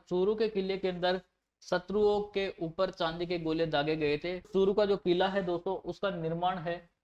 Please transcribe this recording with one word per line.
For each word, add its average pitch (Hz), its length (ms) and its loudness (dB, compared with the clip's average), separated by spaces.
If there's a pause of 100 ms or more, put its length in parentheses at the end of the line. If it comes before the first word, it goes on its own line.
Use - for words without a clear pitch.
चूरू 185 260 2
के 214 140 0
किले 190 300 -2
के 190 100 -2
अंदर 180 320 0 (420)
शत्रुओं 208 580 2 (100)
के 196 180 -2 (120)
ऊपर 180 320 -2
चांदी 170 340 -2
के 175 140 -2
गोले 160 280 0
दागे 156 280 0
गए 147 220 0
थे। 180 240 -6
चूरू 196 320 2
का 208 120 4
जो 196 120 2
किला 185 300 2
है 196 160 0
दोस्तों, 175 320 -2
उसका 175 360 -6
निर्माण 175 460 0
है 170 180 -4 (280)